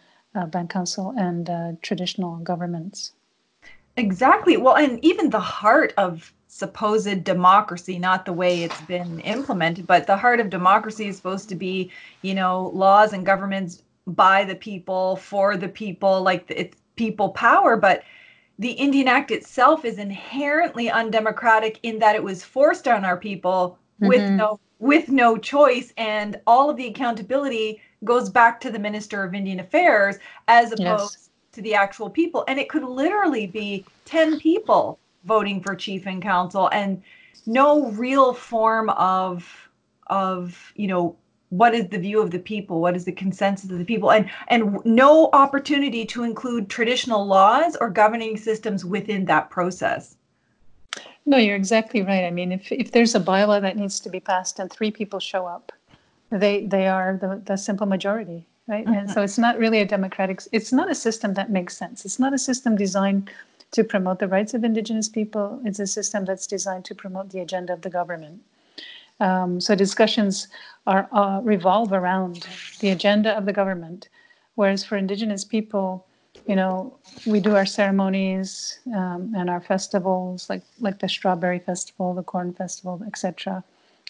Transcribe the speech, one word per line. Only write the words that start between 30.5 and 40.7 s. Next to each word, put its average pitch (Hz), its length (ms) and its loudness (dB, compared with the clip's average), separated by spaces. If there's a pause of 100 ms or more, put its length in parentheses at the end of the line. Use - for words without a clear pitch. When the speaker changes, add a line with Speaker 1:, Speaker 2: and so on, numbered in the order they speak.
Speaker 1:
Yes. 220 100 -4
Speaker 2:
opposed 202 480 -2 (240)
to 220 100 -16
the 214 120 -2
actual 202 340 0
people. 311 400 -2
And 269 100 -2
it 269 100 -4
could 277 160 -4
literally 269 640 -2
be 202 380 -8 (220)
ten 320 340 0
people 320 580 2 (260)
voting 202 360 0
for 190 160 -6
chief 190 300 -10
and 185 160 -8
council 185 500 0
and 196 300 -2 (440)
no 269 440 4
real 254 420 2
form 226 580 0
of, 185 800 -2 (380)
of, 185 720 -6